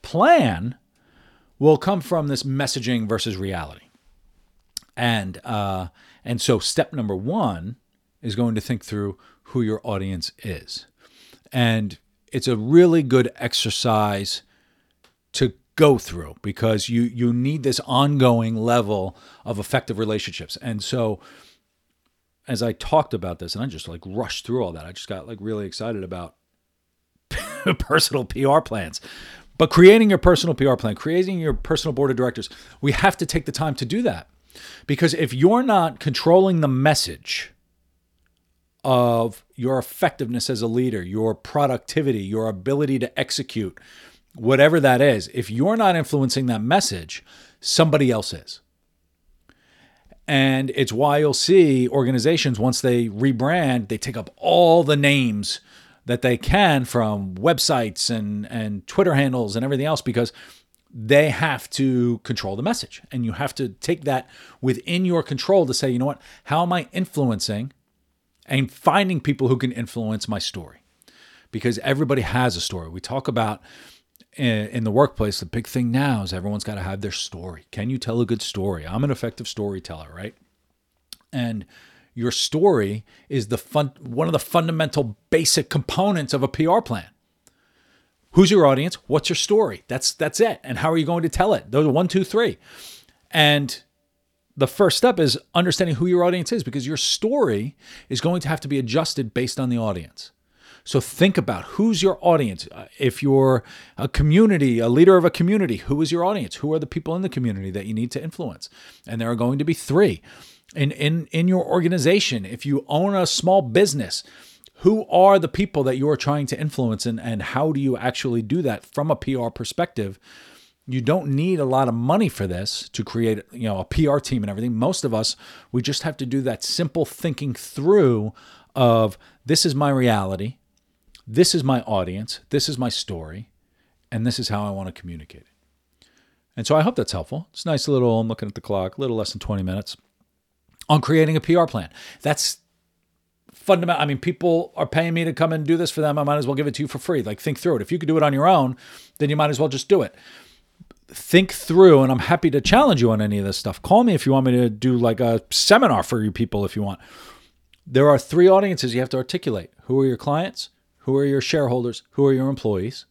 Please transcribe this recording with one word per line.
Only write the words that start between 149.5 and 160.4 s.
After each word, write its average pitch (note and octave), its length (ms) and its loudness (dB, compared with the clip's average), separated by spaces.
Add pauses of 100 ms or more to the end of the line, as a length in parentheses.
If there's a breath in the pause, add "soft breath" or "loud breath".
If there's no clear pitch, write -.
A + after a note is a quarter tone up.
as B2+ 80 -4
well D3+ 100 2
just C3 180 -6
do G3 140 4
it. G2+ 140 -6 (920 loud breath)
Think - 440 2
through, E3 500 8
and C3 100 4
I'm B2+ 80 2
happy E3+ 300 0
to C#3 120 0
challenge A3 400 6
you A#2 100 6
on G#2+ 100 2
any G#2 160 0
of G2 80 -2
this G2 120 -4
stuff. - 240 -8
Call - 220 4
me F3+ 120 4
if - 100 -2
you C3+ 60 4
want C3+ 160 4
me B2+ 60 4
to B2 160 4
do, A#2+ 280 0
like, A#2 220 2
a A#2 320 0
seminar G3+ 500 4
for A2+ 220 -2
you G#2+ 80 0
people G2+ 340 -2
if - 100 -6
you G#2+ 60 -4
want. G2 180 -6 (840 loud breath)
There C3+ 240 4
are C#3+ 80 6
three F3 300 4
audiences F#3+ 460 4
you A#2+ 60 -2
have B2+ 100 -4
to C3+ 80 -4
articulate. B2+ 540 -6 (120)
Who C3 160 0
are C3+ 60 4
your B2+ 120 0
clients? E3 520 -4 (300)